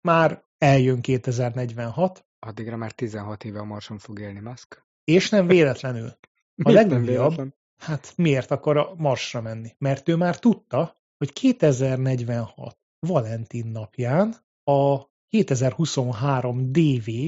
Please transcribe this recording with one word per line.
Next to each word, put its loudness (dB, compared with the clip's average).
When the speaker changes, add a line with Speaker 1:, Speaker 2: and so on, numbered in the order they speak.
Speaker 1:
már 2
eljön 4
kétezer-negyvenhat. -4
Speaker 2:
Addigra -12
már -8
tizenhat -10
éve -10
a -10
Marson -12
fog -16
élni -12
Musk. -18
Speaker 1:
És 2
nem 4
véletlenül. 2
A -18
Speaker 2:
Miért 6
nem 2
Speaker 1:
legújabb, -2
Speaker 2:
véletlen? -2
Speaker 1:
hát -8
miért 0
akar 0
a -2
Marsra -2
menni? -12
Mert -2
ő 2
már 0
tudta, 0
hogy -6
kétezer-negyvenhat -2
Valentin -4
napján -2
a 2
kétezer-huszonhárom 0
D 2
V -8